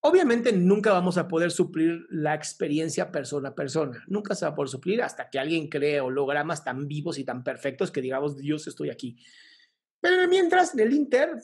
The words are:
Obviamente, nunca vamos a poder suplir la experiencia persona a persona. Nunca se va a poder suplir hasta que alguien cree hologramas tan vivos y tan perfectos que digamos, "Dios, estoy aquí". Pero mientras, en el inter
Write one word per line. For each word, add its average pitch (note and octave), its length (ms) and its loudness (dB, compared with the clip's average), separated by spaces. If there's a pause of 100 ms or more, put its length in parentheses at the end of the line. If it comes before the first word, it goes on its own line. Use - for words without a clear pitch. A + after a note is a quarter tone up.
Obviamente, C4 520 4
nunca G3+ 400 4
vamos F3+ 240 2
a D#3+ 100 0
poder E3 240 0
suplir E3 600 0
la D3+ 240 -2
experiencia D#3 760 -4
persona C#3 380 -6
a C3+ 60 -12
persona. C#3 520 -4
Nunca G3+ 280 -2
se F3+ 100 -4
va D3+ 60 0
a D3+ 40 -10
poder C#3+ 140 -4
suplir F3 320 -2
hasta C#3 300 -6
que C#3 80 -4
alguien D#3 300 -2
cree D3 340 0
hologramas C#3+ 600 -2
tan C3+ 240 -6
vivos D3 320 -6
y C3+ 60 -6
tan B2+ 180 -8
perfectos C3+ 480 -4
que C3+ 120 -2
digamos, C3+ 340 -2
"Dios, D3 300 -4
estoy D3 240 -8
aquí". A#2+ 260 -10 (840)
Pero F4+ 260 4
mientras, F4+ 460 4
en B3 60 0
el A3+ 120 4
inter D4 380 2 (140)